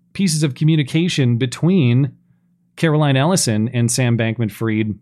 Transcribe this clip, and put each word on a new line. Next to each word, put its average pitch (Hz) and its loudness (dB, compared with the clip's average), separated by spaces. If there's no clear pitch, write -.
pieces 160 -2
of 139 -2
communication 151 0
between 131 0
Caroline 151 2
Ellison 131 0
and 117 0
Sam 120 0
Bankman-Fried, 110 -2